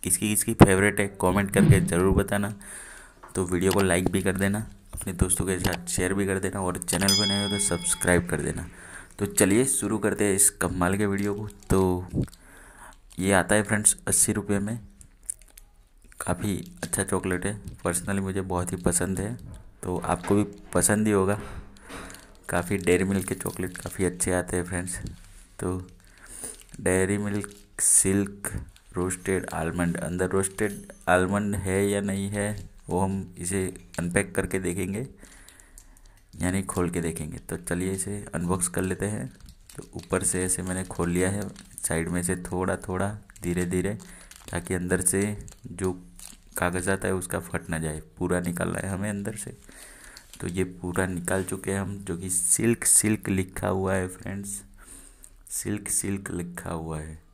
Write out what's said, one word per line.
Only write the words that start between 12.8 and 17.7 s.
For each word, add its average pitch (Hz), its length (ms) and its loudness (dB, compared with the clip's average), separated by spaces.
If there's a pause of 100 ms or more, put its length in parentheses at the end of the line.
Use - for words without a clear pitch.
ये 95 160 2
आता 92 220 6
है 107 80 6
फ्रेंड्स 107 320 4 (120)
अस्सी - 260 2
रुपये 101 260 0
में, 107 200 -4 (1400)
काफ़ी 92 340 -2 (280)
अच्छा - 200 -2
चॉकलेट 90 420 0
है, 104 80 -2 (300)